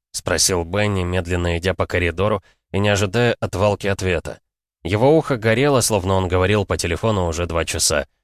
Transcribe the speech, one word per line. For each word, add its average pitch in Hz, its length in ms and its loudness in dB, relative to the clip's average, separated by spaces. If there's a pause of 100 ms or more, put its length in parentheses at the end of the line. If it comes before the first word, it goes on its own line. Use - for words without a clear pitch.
(120)
спросил 87 520 0
Бенни, 98 400 -2
медленно 87 560 -2
идя 90 160 -2
по 92 100 -2
коридору 90 560 -2 (300)
и 95 80 -2
не 104 100 2
ожидая 104 500 2
от - 140 -6
Валки 101 320 0
ответа. 92 560 -4 (400)
Его 110 340 2
ухо 147 220 0
горело, 117 440 2
словно 95 340 0
он 92 120 2
говорил 92 380 2
по 87 120 -4
телефону 92 500 -2
уже 82 180 -2
два 82 180 -2
часа. 76 440 -2 (160)